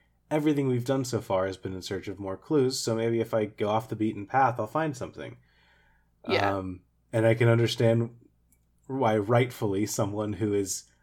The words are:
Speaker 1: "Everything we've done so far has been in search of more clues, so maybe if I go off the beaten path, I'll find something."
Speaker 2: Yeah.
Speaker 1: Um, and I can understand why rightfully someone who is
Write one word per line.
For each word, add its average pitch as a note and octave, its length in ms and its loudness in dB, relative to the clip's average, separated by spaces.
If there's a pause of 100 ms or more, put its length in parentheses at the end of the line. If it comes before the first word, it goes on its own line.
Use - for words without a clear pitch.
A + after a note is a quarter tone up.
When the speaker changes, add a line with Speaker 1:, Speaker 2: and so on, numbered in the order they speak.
(300)
Speaker 1:
"Everything D3 380 2
we've B2 160 0
done C3+ 200 0
so A#2 160 -4
far F#2+ 260 0
has F#2+ 100 -6
been F#2+ 180 -8
in F#2 80 -10
search F#2 240 -6
of F#2+ 140 -10
more G2 160 -6
clues, C3 420 0
so A#2 160 -2
maybe A#2 240 0
if A2+ 160 -2
I A2 120 2
go G#2 220 -4
off A2+ 200 0
the A2 80 -6
beaten G#2+ 280 -2
path, C3+ 360 2
I'll G#2+ 80 -6
find D#3 280 -4
something." D2+ 400 -12 (920)
Speaker 2:
Yeah. G2 300 2
Speaker 1:
Um, F#2 240 -8 (300)
and A2+ 140 4
I A2+ 80 6
can A#2 140 4
understand A#2 600 4 (760)
why B2+ 300 2
rightfully A2 680 0
someone G#2 500 -4
who G#2 200 -2
is G2 300 -2 (180)